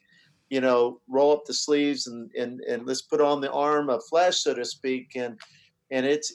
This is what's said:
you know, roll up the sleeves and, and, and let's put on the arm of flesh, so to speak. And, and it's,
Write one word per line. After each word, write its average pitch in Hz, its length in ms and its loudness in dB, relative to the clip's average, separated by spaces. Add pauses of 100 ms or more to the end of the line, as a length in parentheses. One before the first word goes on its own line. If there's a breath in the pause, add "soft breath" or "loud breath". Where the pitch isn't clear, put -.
(480 soft breath)
you 135 120 0
know, 123 480 2
roll 139 240 4
up 147 120 2
the - 80 -10
sleeves 143 540 0
and, 117 320 -12
and, 123 220 -6
and 120 260 -6
let's 131 160 -4
put 151 180 0
on 143 200 2
the 135 100 -4
arm 143 400 0
of 117 180 0
flesh, 180 300 2
so 139 160 0
to 123 100 -4
speak. 131 520 -6
And, 120 240 -8 (500 loud breath)
and 131 160 -2
it's, 147 280 -2